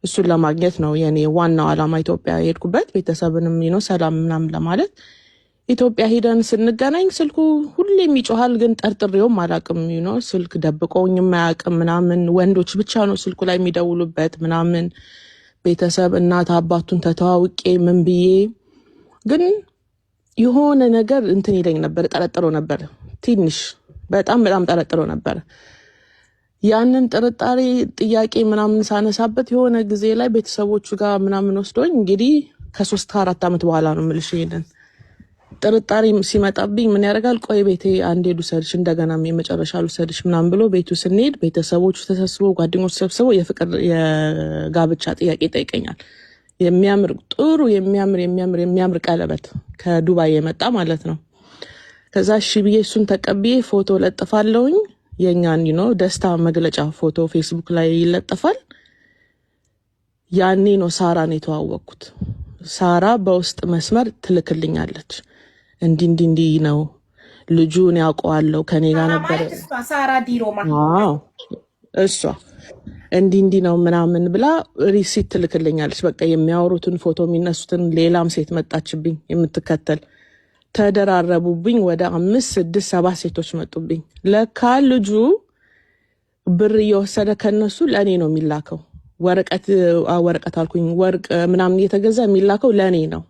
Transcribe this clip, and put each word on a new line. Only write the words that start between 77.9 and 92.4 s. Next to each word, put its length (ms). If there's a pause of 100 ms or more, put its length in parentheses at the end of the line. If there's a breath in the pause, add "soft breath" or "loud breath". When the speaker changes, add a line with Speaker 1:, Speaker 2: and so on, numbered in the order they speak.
Speaker 1:
ሌላም 380
ሴት 220
መጣችብኝ 640 (140)
የምትከተል፣ 720 (720 soft breath)
ተደራረቡብኝ። 1080
ወደ 280
አምስት፣ 420
ስድስት፣ 360
ሰባት 300
ሴቶች 360
መጡብኝ። 480 (220)
ለካ 360 (220)
ልጁ 280 (1400)
ብር 300
እየወሰደ 580
ከነሱ 420 (100)
ለእኔ 280
ነው 140
የሚላከው። 500 (400)
ወረቀት፣ 460 (400)
አ፣ 140
ወረቀት 380
አልኩኝ፣ 280 (100)
ወርቅ 300 (220)
ምናምን 300
እየተገዛ 440
የሚላከው 500